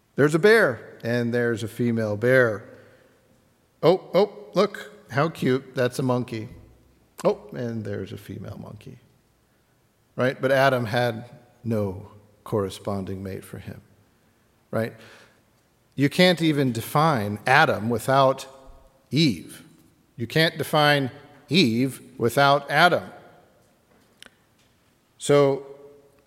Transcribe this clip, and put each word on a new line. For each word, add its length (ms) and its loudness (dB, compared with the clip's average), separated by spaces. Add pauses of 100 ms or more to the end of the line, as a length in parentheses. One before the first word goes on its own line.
(160)
There's 200 2
a 40 0
bear, 640 2
and 300 -2
there's 300 -2
a 40 -6
female 480 -2
bear. 540 2 (1120)
Oh, 320 2
oh, 200 2 (200)
look, 380 -2 (200)
how 180 0
cute. 460 -2
That's 240 -2
a 40 -4
monkey. 460 -4 (760)
Oh, 160 0 (140)
and 300 -8
there's 280 -8
a 60 -12
female 440 -14
monkey. 380 -20 (1160)
Right? 240 0
But 120 0
Adam 340 2
had 400 -2 (380)
no 460 -4 (340)
corresponding 800 -6
mate 220 -12
for 120 -16
him. 240 -16 (880)
Right? 220 -4 (1040)
You 140 2
can't 320 4
even 300 0
define 760 0
Adam 440 2
without 580 2 (640)
Eve. 520 -2 (540)
You 100 -8
can't 300 0
define 540 0 (360)
Eve 540 0 (160)
without 520 2
Adam. 340 4 (2250)
So 480 2 (600)